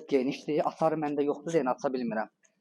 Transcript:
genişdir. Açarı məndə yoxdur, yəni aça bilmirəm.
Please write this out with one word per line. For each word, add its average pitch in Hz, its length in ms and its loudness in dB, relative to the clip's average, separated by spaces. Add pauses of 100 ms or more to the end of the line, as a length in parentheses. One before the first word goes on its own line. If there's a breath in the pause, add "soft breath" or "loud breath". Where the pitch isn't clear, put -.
genişdir. 143 560 2
Açarı 156 340 0
məndə 147 240 -2
yoxdur, 160 360 0
yəni 127 120 2
aça 135 220 -2
bilmirəm. 110 380 -4 (300)